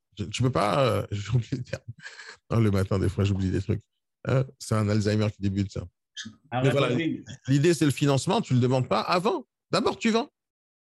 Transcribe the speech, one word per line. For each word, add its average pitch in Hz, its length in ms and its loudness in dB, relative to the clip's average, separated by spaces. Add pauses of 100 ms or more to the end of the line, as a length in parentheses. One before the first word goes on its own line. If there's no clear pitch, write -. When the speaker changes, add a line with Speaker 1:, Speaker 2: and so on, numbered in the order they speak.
(160)
Speaker 1:
Tu, 101 120 -6
tu 107 140 -4
peux 127 100 2
pas, 170 320 2
euh, 104 240 0
<laughs> - 40 -20
j'ai 101 180 -6
oublié 120 220 0
le 127 100 -6
terme. - 200 -10 (680)
Oh, - 60 0
le 110 140 4
matin, 98 280 0
des 95 100 0
fois, 98 160 0
j'oublie 95 260 0
des 92 120 -2
trucs. - 180 -4 (480)
Hein ? 131 160 2 (140)
C'est - 160 -6
un 107 140 0
Alzheimer 107 420 2
qui - 100 -12
débute, 98 320 -2
ça. - 100 -8 (680)
Speaker 2:
Ah, 123 100 -2
Speaker 1:
Mais 135 80 2
Speaker 2:
ouais, 120 40 4
Speaker 1:
voilà, 131 220 0
Speaker 2:
oui. 160 300 -4 (240)
Speaker 1:
l'idée, 147 240 4
c'est 160 140 2
le 139 40 4
financement, 143 520 2
tu - 100 -6
le 123 80 4
demandes 127 260 2
pas - 140 0
avant. 208 460 0 (240)
D'abord, 262 260 0
tu 226 140 0
vends. 226 180 0 (540)